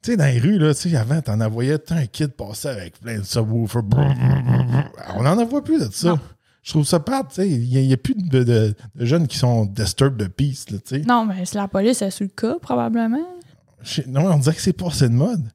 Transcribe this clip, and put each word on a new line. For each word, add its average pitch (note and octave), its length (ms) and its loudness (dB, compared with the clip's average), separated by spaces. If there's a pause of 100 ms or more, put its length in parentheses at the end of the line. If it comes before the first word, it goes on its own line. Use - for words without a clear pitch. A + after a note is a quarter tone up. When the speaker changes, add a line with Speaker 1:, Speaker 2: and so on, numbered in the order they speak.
Speaker 1:
Tu A#3 100 -4
sais, A#3 60 2
dans D3+ 80 4
les B2 140 2
rues, F#3+ 180 2
là, D3+ 160 4
tu F3 160 -2
sais, E3 60 2
avant, B2 260 0
t'en A2 200 -2
envoyais A#2+ 360 0
tant D#3+ 180 -4
un D3+ 100 0
kid D3 240 -4
passer A2 400 -10
avec F#2+ 320 -10
plein A2+ 180 -6
de G2+ 40 -4
subwoofers. A2+ 600 -2
Brr, G#2+ 140 2
brr, C3 480 2
brr, B2 200 2
brr. B2+ 520 -4
On A2 60 0
n'en G3 220 4
voit C#4 160 -2
plus C#4+ 280 0
de F#2+ 40 -12
ça. - 180 0
Speaker 2:
Non. D#3+ 80 2 (440)
Speaker 1:
Je - 80 -16
trouve D3+ 140 2
ça E3+ 160 2
plate, B3+ 280 -2
tu - 60 -16
sais. F#3+ 140 0
Il A#2+ 160 0
y B2 120 0
a, C3+ 40 4
il C3+ 60 2
y C3 60 4
a B2+ 40 2
plus - 180 -2
de, D3+ 280 2
de, A2 300 4 (220)
de A#2+ 100 -4
jeunes D3+ 220 2
qui - 100 -6
sont A#2+ 280 2
disturb G#2+ 500 0
de G#2 120 -2
peace, C3+ 440 -4
là, G2+ 60 -6
tu C3+ 240 -6
sais. D#3 40 -4
Speaker 2:
Non, A#3+ 200 2
mais F#3 200 -4
c'est G#3 120 -6
la G3+ 100 -2
police, G#3+ 340 0
elle G3+ 60 -2
est F#3+ 40 -4
sur - 120 -6
le G3 60 -4
cas, A3+ 320 -4
probablement. A#3 680 -2 (560)
Speaker 1:
Je - 120 -8
sais, - 120 -4
non, C3+ 180 0
on F3 120 4
dirait C#3+ 180 2
que - 60 -10
c'est F#3+ 100 0
passé D#3 380 0
de A#2 40 2
mode. D#3+ 300 0 (120)